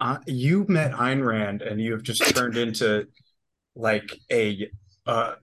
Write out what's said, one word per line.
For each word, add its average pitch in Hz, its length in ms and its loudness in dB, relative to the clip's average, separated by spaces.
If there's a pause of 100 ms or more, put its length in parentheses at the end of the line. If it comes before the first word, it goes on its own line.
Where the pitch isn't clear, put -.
Uh, 131 260 -2
you 147 420 2
met 156 240 4
Ayn 127 320 0
Rand 107 380 0
and 107 180 -4
you 113 120 -2
have 110 100 -4
just - 320 0
turned 120 220 0
into, 110 500 0 (680)
like, 110 340 -2 (220)
a, 104 360 0 (380)
uh, 113 360 -2